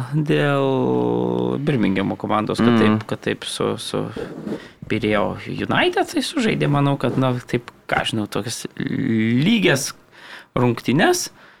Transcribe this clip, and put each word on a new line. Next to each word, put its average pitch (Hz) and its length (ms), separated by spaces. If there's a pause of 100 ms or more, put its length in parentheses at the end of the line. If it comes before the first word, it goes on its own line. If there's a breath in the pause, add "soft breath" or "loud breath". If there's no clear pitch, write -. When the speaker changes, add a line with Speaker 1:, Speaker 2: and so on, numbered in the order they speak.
(120)
Speaker 1:
dėl 127 1500
Birmingemo 98 560
komandos, 107 420
kad 117 140
Speaker 2:
Mhm. 113 60
Speaker 1:
taip, 107 280
kad - 140
taip - 240
su, - 320
su 104 300 (840 loud breath)
Pirėjo 104 560
United - 640
tai 285 140
sužaidė, 165 460
manau, 143 280
kad, 123 220
na, 131 160
taip, - 360 (160)
ką - 140
aš - 120
žinau, 107 140
tokias 104 400 (120)
lygias 127 1120 (640 loud breath)
rungtynes, 127 760 (300 soft breath)